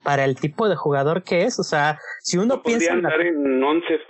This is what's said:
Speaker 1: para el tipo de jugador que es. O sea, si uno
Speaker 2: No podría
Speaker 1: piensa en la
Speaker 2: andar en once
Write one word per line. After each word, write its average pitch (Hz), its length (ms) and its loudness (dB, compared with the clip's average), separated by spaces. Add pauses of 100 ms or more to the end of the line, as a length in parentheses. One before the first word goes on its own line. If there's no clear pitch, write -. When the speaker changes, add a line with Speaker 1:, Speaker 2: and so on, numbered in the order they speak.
Speaker 1:
para 139 220 0
el 135 120 0
tipo 196 340 -2
de 180 60 2
jugador 151 460 0
que 175 220 0
es. 254 140 -2
O 196 40 -4
sea, 151 360 0 (240)
si - 160 -2
uno 196 80 2 (100)
Speaker 2:
No 254 60 -12
podría 233 160 0
Speaker 1:
piensa 170 160 2
en 175 80 0
la 165 80 0
Speaker 2:
andar 160 160 2
en 143 360 0
once 156 360 0 (120)